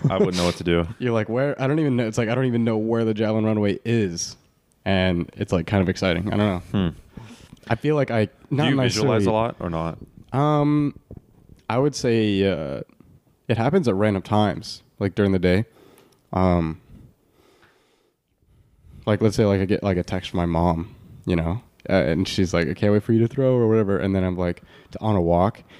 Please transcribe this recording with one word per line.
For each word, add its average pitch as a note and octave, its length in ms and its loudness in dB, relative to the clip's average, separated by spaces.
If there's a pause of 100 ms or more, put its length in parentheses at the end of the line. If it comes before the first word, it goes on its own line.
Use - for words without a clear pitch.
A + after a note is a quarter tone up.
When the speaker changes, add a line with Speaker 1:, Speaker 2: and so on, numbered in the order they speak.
Speaker 1:
I F#2+ 80 0
wouldn't F#2 200 0
know F2 80 2
what F2 100 0
to - 80 -12
do. E2+ 300 2
Speaker 2:
<laughs> - 60 -16
You're B2 140 -2
like, A2 160 -2
"Where? C3 320 -2
I C3+ 60 0
don't D3+ 120 0
even C#3 180 0
know." A#2+ 100 -2
It's A2+ 100 -6
like, A2+ 120 0
I A#2+ 60 0
don't C3 100 0
even A#2+ 180 0
know A2+ 140 0
where A2+ 280 0
the A2 80 2
javelin A2 320 0
runway G#2+ 400 2
is. G#2 520 -2 (480)
And F#2 500 2
it's, G2 160 -6
like, E2+ 160 0
kind G2+ 160 2
of F2 60 2
exciting. F#2 440 -2
I G2 40 0
don't G#2 100 2 (260)
know. F#2+ 160 0
Speaker 1:
Hmm. - 320 -14 (480)
Speaker 2:
I A#2 60 0
feel D3+ 200 -2
like C3+ 160 0
I, A2 180 0 (200)
not C#3 140 0
Speaker 1:
Do B2 60 2
you C3+ 60 0
Speaker 2:
necessarily B2+ 440 0
Speaker 1:
visualize G2 80 2
a A2+ 40 4
lot A2 280 -2
or F2+ 100 -6
not? E2 280 -4 (360)
Speaker 2:
Um, D3 640 0 (720)
I A2+ 80 -2
would C#3+ 160 0
say, G#2+ 560 2
uh, D2 320 -4 (680)
it A2 80 0
happens C#3+ 300 0
at G2 80 2
random G2+ 280 2
times, - 600 -2 (160)
like, G2+ 160 -2
during G2 180 2
the F#2 60 2
day. F2+ 260 4 (680)
Um, F2 460 2 (2250)
like, G#2+ 160 0
let's A2 140 2
say, A2+ 100 2
like, G2 160 2
I G2 40 0
get, F#2+ 180 -2
like, F#2+ 140 0
a F2 60 0
text - 280 -6
from F#2+ 60 -4
my F2 80 0
mom, E2+ 500 0 (300)
you F2+ 100 0
know, E2+ 260 -2 (280)
uh, - 40 0
and E2 340 0
she's F#2 260 -2
like, E2+ 140 0
"I E2+ 60 -4
can't G#2 200 0
wait G#2 100 0
for A#2 100 0
you A2+ 60 4
to A2+ 80 4
throw," C3 280 0
or A#2 120 2
whatever. G#2 300 2
And G2 180 0
then F#2+ 80 0
I'm, F2+ 140 -2
like, F2 240 -4 (300)
t-, - 100 -14
on A2 140 0
a F#2 60 2
walk, F2 420 2 (160)